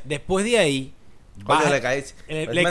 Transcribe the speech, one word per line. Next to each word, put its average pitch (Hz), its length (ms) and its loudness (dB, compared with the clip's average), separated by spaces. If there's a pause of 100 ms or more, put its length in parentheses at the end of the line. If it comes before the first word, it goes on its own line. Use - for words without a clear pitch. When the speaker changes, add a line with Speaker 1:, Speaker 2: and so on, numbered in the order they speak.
Speaker 1:
después 175 400 -2
de 233 120 2
ahí, 139 360 2 (500)
Speaker 2:
Coño, 139 160 2
Speaker 1:
baja 151 100 4
Speaker 2:
le 139 120 2
cae, 131 240 -2 (240)
Speaker 1:
le, 156 140 -4
Speaker 2:
es 160 60 -6
Speaker 1:
le 175 140 2
cae - 0 -
el - 80 -